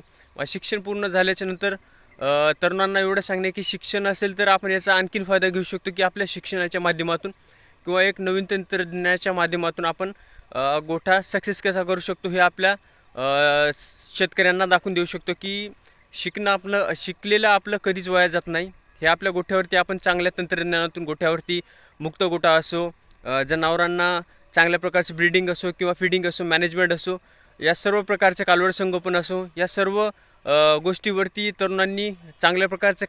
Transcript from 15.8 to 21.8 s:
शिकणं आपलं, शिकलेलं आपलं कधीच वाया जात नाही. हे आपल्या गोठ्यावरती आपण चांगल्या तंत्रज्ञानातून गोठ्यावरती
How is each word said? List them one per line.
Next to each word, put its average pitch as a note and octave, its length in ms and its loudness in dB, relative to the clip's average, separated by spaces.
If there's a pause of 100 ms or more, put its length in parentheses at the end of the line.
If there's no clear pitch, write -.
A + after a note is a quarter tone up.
शिकणं G3+ 380 -2
आपलं, G3 440 0
शिकलेलं G#3 520 0
आपलं G#3 360 2
कधीच F#3 260 -2
वाया F3+ 180 4
जात E3+ 200 -2
नाही. E3+ 200 -4 (340)
हे D#3 60 2
आपल्या F3 240 2
गोठ्यावरती F3+ 440 -2
आपण F#3 220 2
चांगल्या F3+ 400 0
तंत्रज्ञानातून E3+ 680 -2
गोठ्यावरती E3 580 -2 (380)